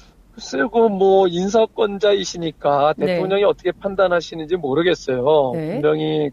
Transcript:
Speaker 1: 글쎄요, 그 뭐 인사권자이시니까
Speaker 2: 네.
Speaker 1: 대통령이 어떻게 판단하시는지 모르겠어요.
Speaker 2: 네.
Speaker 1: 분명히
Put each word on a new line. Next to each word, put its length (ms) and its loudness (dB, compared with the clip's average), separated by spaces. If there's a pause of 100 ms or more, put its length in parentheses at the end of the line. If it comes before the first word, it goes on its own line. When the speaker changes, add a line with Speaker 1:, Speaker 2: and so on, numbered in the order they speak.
(360)
Speaker 1:
글쎄요, 340 -4
그 180 4
뭐 400 4
인사권자이시니까 1700 0
Speaker 2:
네. 80 -2
Speaker 1:
대통령이 380 0
어떻게 280 0
판단하시는지 840 -2
모르겠어요. 1000 0
Speaker 2:
네. 180 -6
Speaker 1:
분명히 600 -2